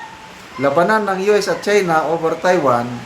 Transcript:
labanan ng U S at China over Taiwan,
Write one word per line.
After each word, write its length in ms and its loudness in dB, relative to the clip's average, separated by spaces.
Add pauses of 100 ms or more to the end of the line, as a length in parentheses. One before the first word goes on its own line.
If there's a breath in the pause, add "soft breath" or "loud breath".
(600)
labanan 480 2
ng 100 -2 (100)
U 40 4
S 160 2
at 160 -4
China 480 2
over 240 -2
Taiwan, 480 2 (220)